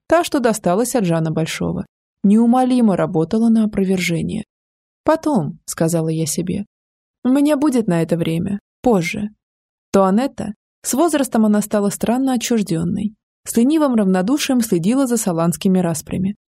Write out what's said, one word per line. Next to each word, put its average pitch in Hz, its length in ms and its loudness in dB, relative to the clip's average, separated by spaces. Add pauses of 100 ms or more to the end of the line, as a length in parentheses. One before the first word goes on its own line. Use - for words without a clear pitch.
та, 330 160 4
что 302 160 -2
досталась 226 560 0
от 214 100 2
Жана 165 260 0
Большого, 165 540 -4 (380)
неумолимо 233 720 4
работала 175 520 0
на 226 140 4
опровержение. 180 800 -2 (600)
«Потом», — 285 640 0
сказала 160 440 -2
я 160 160 -2
себе, — 180 400 -6 (580)
«у 247 60 0
меня 285 280 2
будет 254 300 0
на 170 140 2
это 165 160 0
время, 170 420 -4 (220)
позже». 208 480 0 (640)
Туанетта, 202 600 0 (280)
с - 120 -6
возрастом 269 520 2
она 208 160 2
стала 202 280 -2
странно 254 440 -2
отчужденной, 202 800 -2 (300)
с - 120 -10
ленивым 277 380 2
равнодушием 220 640 0
следила 226 460 0
за 233 100 0
саланскими 175 640 0
распрями, 185 560 -4 (160)